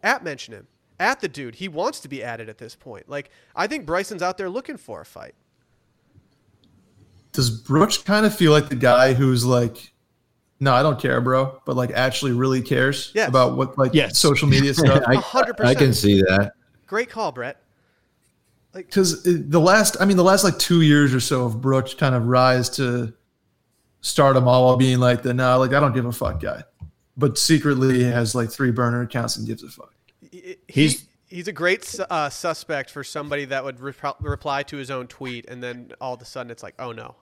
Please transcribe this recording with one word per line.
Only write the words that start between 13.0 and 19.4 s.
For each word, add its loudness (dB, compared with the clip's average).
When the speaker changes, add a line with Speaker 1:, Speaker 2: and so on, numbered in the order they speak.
Speaker 1:
Yes. 0
Speaker 2:
about 2
what, -4
like, 0
Speaker 3:
Yes. 0
Speaker 2:
social 2
media 2
Speaker 3:
<laughs> -4
Speaker 2:
stuff? 4
Speaker 4:
I, 4
Speaker 1:
A 4
hundred -2
percent. 2
Speaker 4:
I 0
can 4
see 4
that. 2
Speaker 1:
Great -6
call, -6
Brett. -12
Like, -18
Speaker 2:
'Cause 0
it, 0